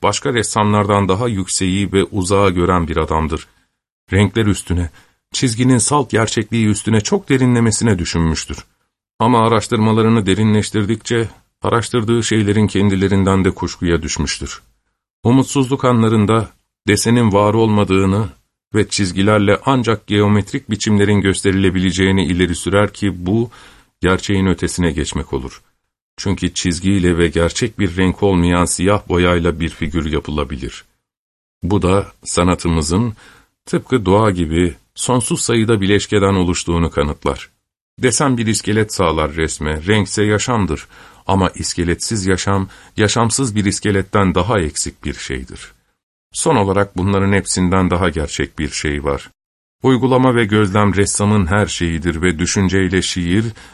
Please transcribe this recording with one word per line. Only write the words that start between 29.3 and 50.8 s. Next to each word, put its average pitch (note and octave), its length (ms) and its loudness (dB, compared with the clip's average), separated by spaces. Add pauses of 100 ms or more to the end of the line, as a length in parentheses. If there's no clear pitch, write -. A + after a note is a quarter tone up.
bir E2 80 -2
figür D#2 440 -4
yapılabilir. D2 720 -6 (800)
Bu F#2 200 0
da F#2+ 300 0 (120)
sanatımızın, F2 920 0 (520)
tıpkı C3 400 -2
doğa G#2 240 4
gibi, E2+ 440 0 (200)
sonsuz B2+ 460 -2
sayıda A2+ 400 0
bileşkeden G2 540 2
oluştuğunu E2+ 560 0
kanıtlar. C#2+ 600 -4 (520)
Desen B2+ 360 2
bir A#2 80 -2
iskelet G#2+ 480 -2
sağlar D#2+ 420 0
resme, D#2 500 -4
renkse G#2 380 0
yaşamdır. G#2 640 -2 (400)
Ama F#2+ 240 2
iskeletsiz F2+ 760 -4
yaşam, F#2+ 420 0 (280)
yaşamsız A2+ 600 0
bir G#2 80 0
iskeletten G2 720 0
daha F#2 260 0
eksik - 440 -6
bir C#2+ 100 -6
şeydir. - 580 -12 (600)
Son - 240 0
olarak G2 400 0
bunların G2 360 0
hepsinden F#2 580 0
daha F2+ 180 2
gerçek D2+ 500 -6
bir D2+ 120 -4
şey C#2+ 340 -6
var. C#2 260 -4 (520)
Uygulama B2+ 520 2
ve A#2 100 2
gözlem G#2 500 2